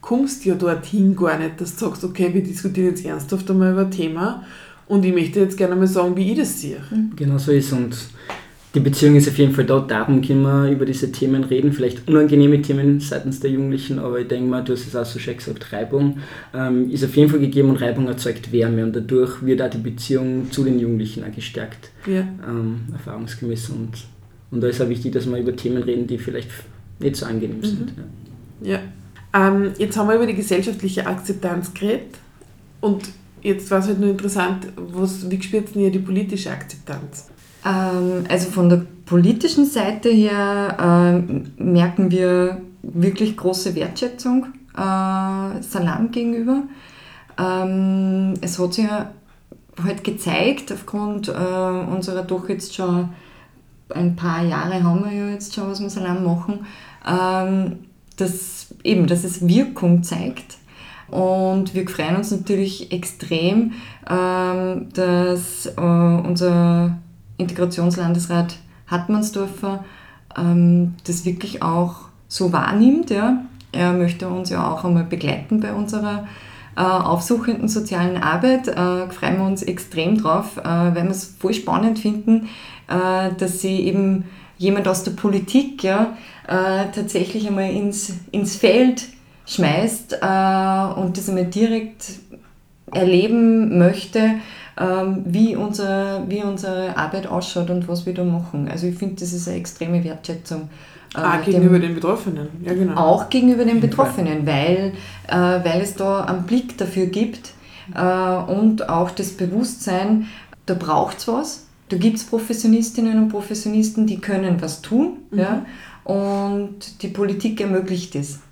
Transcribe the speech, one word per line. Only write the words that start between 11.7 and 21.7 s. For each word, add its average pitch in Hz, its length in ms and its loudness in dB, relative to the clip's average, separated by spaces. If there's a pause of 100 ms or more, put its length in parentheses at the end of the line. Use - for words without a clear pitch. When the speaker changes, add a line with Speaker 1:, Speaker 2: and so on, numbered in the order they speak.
Speaker 3:
vielleicht 123 360 -2
unangenehme 147 520 8
Themen 143 380 4
seitens 135 400 -4
der 135 140 -2
Jugendlichen, 135 480 -2
aber 123 180 -4
ich 120 80 -4
denke 127 240 -2
mal, 127 140 -2
du 127 80 -2
hast 120 160 -4
es - 80 -8
auch 117 80 -2
so - 160 -10
schön 120 160 -8
gesagt, - 360 -10
Reibung, 139 460 0 (340)
ähm, 127 380 0
ist 139 140 0
auf 117 100 -4
jeden 147 160 8
Fall 151 80 2
gegeben 139 320 4
und 127 60 4
Reibung 123 320 0
erzeugt 120 420 -4
Wärme 113 320 2
und 113 140 -2
dadurch 127 500 0
wird 131 160 4
auch 123 80 0
die 117 80 -6
Beziehung 127 720 -2
zu 139 140 0
den 127 160 2
Jugendlichen 113 420 -2
auch 104 100 -10
gestärkt, - 580 -12 (140)